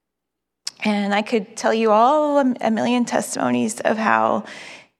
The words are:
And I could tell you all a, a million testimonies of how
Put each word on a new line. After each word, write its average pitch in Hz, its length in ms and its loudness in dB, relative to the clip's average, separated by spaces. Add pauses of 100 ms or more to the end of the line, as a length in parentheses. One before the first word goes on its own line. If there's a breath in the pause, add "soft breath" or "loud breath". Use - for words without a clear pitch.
(840)
And 202 320 -2
I 214 60 0
could 214 340 -4
tell 220 180 0
you 226 180 2
all 285 480 4
a, 254 200 2
a 226 100 -2
million 240 360 0
testimonies - 720 -2
of - 180 0
how 113 460 2 (560 loud breath)